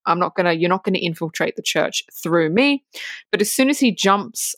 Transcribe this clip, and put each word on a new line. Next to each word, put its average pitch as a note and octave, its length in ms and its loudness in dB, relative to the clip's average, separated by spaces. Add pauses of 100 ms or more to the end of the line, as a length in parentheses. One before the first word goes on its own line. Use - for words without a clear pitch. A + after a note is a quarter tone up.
I'm E3+ 140 0
not F3 160 -2
gonna, F3 180 2
you're E3+ 160 0
not F#3+ 140 0
gonna F#3+ 160 0
infiltrate E3 560 -4
the - 80 -10
church - 400 -2 (100)
through E3 380 0
me." C#4 340 2 (460)
But G3+ 100 2
as G#3 100 0
soon C4+ 200 2
as C#4+ 80 0
he B3 120 4
jumps - 680 0